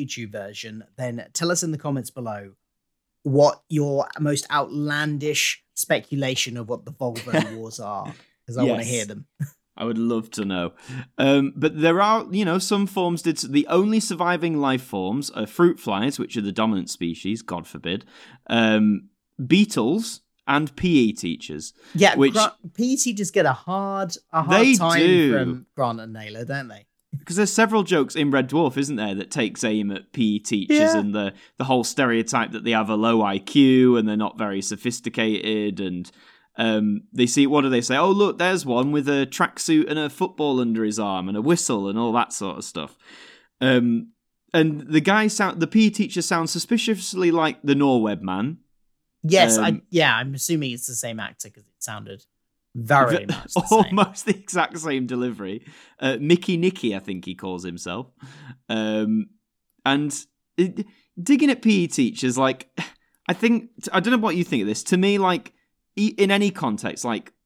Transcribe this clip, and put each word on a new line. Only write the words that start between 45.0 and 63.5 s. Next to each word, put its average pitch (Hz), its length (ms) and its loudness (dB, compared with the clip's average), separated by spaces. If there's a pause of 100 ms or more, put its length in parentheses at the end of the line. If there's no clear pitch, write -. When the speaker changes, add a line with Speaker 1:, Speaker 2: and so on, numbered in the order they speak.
Speaker 2:
guy 208 260 2
sound, 202 320 -2
the 165 80 0
P 220 200 6
E - 40 4
teacher 180 320 -2
sounds 165 280 0
suspiciously 185 800 -2
like 160 320 0
the 143 120 2
Norweb 117 480 2
man. 101 340 -4 (640)
Speaker 1:
Yes, 160 360 4
I, 110 100 4
Speaker 2:
Um, 110 120 -2 (100)
Speaker 1:
yeah, 151 240 4
I'm 131 180 -4
assuming 143 380 -2
it's 117 160 -10
the 127 80 -10
same 113 240 -8
actor 107 300 -14
'cause 104 140 -20
it - 200 -20
sounded 104 420 -14 (480)
very 127 440 4
Speaker 2:
Ve-, 101 100 -4
Speaker 1:
much - 260 -8
the 180 80 2
Speaker 2:
<laughs> - 60 -8
Speaker 1:
same. 220 160 6 (160)
Speaker 2:
almost - 260 0
the 208 100 0
exact 165 440 -4
same 139 260 -2
delivery. 117 580 -6 (360)
Uh, 135 200 0
Mickey 170 380 2
Nicky, 170 380 -2
I 92 40 -8
think 90 260 -10
he 90 100 -10
calls 92 300 -8
himself. 87 420 -8 (640)
Um, 110 580 -2 (580)
and 143 400 -2 (320)
it, 190 280 0 (360)
digging 277 300 4
at - 100 -2
P 208 220 4
E 170 40 0
teachers, 127 500 0
like, 131 300 0 (600)
I - 60 -2
think, 233 360 0 (240)